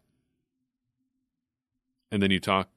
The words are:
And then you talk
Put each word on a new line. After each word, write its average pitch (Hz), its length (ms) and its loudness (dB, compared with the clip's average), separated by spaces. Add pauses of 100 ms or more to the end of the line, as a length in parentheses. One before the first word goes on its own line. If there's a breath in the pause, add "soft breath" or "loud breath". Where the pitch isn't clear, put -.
(2000)
And 101 120 0
then 98 80 2
you 92 80 2
talk 95 380 -2